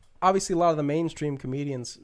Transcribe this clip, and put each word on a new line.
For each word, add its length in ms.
obviously 320
a 40
lot 120
of 80
the 60
mainstream 520
comedians 680